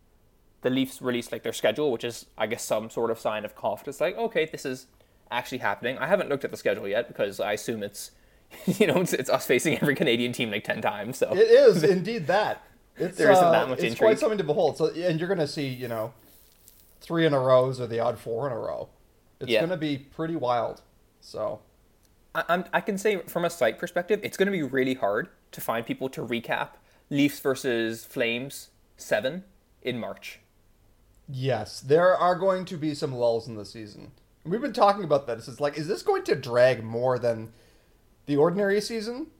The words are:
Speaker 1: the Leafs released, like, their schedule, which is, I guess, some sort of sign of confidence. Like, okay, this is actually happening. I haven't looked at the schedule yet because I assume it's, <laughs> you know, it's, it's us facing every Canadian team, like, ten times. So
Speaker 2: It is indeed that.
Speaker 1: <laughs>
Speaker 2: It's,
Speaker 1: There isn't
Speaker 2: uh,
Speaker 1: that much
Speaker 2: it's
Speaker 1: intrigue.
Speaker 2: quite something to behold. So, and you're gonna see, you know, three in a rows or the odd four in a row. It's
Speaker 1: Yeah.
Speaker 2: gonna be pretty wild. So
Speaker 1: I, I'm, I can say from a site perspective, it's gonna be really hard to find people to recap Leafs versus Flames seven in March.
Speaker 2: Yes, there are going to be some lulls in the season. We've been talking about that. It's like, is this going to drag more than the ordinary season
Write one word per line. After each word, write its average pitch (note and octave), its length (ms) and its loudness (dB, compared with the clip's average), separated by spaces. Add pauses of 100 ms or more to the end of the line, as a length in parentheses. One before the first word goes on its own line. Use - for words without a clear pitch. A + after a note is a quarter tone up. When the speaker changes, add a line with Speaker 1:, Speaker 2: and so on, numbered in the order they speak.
(600)
Speaker 1:
the B2+ 80 0
Leafs C3 320 -2
released, B2 300 -4
like, A2+ 120 -8
their A2+ 100 -4
schedule, C3 360 0
which A2+ 140 -2
is, A#2+ 220 -8 (120)
I A2 80 -2
guess, A2 180 -4
some A2+ 260 -2
sort A2+ 220 -2
of A2 80 -4
sign G#2+ 260 -4
of G#2 100 -12
confidence. A2 460 -6
Like, F3+ 160 -2
okay, A3+ 280 0
this D3+ 200 -10
is C3 220 -8 (440)
actually B2 280 -4
happening. A#2 380 -2
I C3 100 -4
haven't F#3 200 2
looked C#3 160 -2
at A2+ 80 -4
the G#2+ 60 -10
schedule G2+ 300 -2
yet G#2 200 -2
because G2+ 320 -4
I G#2 140 -2
assume A2 280 -6
it's, - 300 -10 (300)
<laughs> - 240 -16
you G3 200 2
know, D#3+ 140 4
it's, F#3 140 -2
it's - 160 -2
us - 160 0
facing C3 320 2
every C#3+ 180 0
Canadian B2 380 0
team, A#2+ 180 -4
like, G#2+ 140 -4
ten A2+ 160 -4
times. G#2+ 360 -4
So - 160 0
Speaker 2:
It F3+ 60 2 (100)
is A#3 340 8
indeed F#3 440 0
that. F3+ 400 0
Speaker 1:
<laughs> - 60 -20 (240)
Speaker 2:
It's, F3+ 200 -4
Speaker 1:
There D#3 140 6
isn't F#3 140 10
Speaker 2:
uh, E3+ 60 6
Speaker 1:
that B2 180 4
much B2+ 100 -2
Speaker 2:
it's B2 140 0
Speaker 1:
intrigue. A#2 60 -6
Speaker 2:
quite - 200 6
something G#3+ 200 0
to F#3 40 0
behold. D3+ 320 2
So, D#3+ 120 0
and E3 300 -2
you're E3+ 120 -4
gonna E3+ 180 0
see, C#3+ 220 -6
you B2 180 -8
know, A2+ 240 -6 (880)
three E3 260 0
in D3 80 4
a C#3 60 4
rows C3 400 4
or B2 80 -6
the A#2 140 -2
odd A#2 180 0
four A#2 260 -4
in C#3 60 -4
a A2+ 80 -6
row. D#2+ 300 -8 (500)
It's B2 100 -6
Speaker 1:
Yeah. A2 120 6
Speaker 2:
gonna E3+ 160 0
be D3 200 -2
pretty E3 380 -8
wild. A#2+ 460 -2 (400)
So - 400 -8 (720)
Speaker 1:
I, D#3+ 140 -2
I'm, F3+ 240 0
I E3+ 80 2
can G3 160 -4
say G3 240 0
from - 240 -4
a E3+ 40 0
site A#2 300 0
perspective, F3+ 420 -2
it's - 140 -8
gonna G3 160 2
be F3+ 120 -2
really C3 320 0
hard A2+ 340 -2 (240)
to - 80 -14
find A#2 240 -4
people C3 240 -6
to - 180 -14
recap A#2+ 440 -4 (380)
Leafs C#3+ 300 2
versus A#2 640 -2
Flames B2 680 -6 (260)
seven C3+ 480 -4 (360)
in B2 160 -4
March. G2 440 -12 (880)
Speaker 2:
Yes, B2+ 480 -4
there D#3+ 380 4
are F3 180 4
going F#3 300 0
to F3+ 100 -10
be D3+ 200 -4
some C#3+ 200 -6
lulls A#2 320 0
in A2+ 80 -10
the G#2 80 -10
season. G#2 480 -16 (320)
We've F3+ 160 -4
been C4 140 -4
talking G3+ 320 4
about D3 220 2
that. A#2 100 -4
It's A2+ 240 -12
like, C#3+ 160 -2
is D3+ 100 -6
this A3 140 -4
going F#4+ 240 0
to G#3+ 100 0
drag B2 480 4
more A#2+ 340 0
than A2+ 360 -2 (720)
the D3 100 -2
ordinary G3 460 2
season A#3 460 -6 (120)